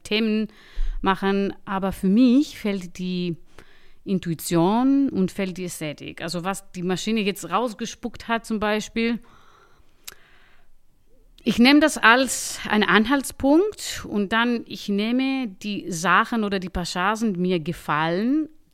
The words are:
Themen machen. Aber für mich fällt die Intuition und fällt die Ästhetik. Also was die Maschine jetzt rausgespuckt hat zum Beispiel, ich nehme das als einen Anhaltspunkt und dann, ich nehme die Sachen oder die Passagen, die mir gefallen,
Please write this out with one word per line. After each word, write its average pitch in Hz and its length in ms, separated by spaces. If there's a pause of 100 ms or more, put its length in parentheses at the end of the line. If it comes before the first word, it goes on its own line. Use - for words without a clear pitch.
Themen 214 440 (540)
machen. 196 500 (120)
Aber 190 280
für 190 160
mich 247 500
fällt 196 400
die 180 380 (680)
Intuition 202 1040
und 190 220
fällt 190 260
die 185 60
Ästhetik. 151 580
Also 175 220
was 190 280
die 180 120
Maschine 214 360
jetzt 185 300
rausgespuckt 220 760
hat 226 180
zum 220 140
Beispiel, 214 580 (2250)
ich 220 180
nehme 277 200
das 302 160
als 233 600 (100)
einen 214 200
Anhaltspunkt 277 1200
und 208 240
dann, 233 340
ich - 220
nehme 247 600
die 190 440
Sachen 190 500
oder 202 160
die 180 100
Passagen, 196 680
die 175 60
mir 180 200
gefallen, 175 880 (240)